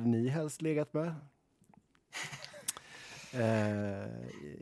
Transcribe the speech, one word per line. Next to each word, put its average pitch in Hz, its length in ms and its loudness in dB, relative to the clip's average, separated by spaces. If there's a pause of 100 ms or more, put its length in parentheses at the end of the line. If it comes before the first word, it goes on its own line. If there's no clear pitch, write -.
ni 117 200 6
helst 151 340 0
legat 151 320 2
med? 160 220 0 (2250)
Eh, 104 760 4 (540)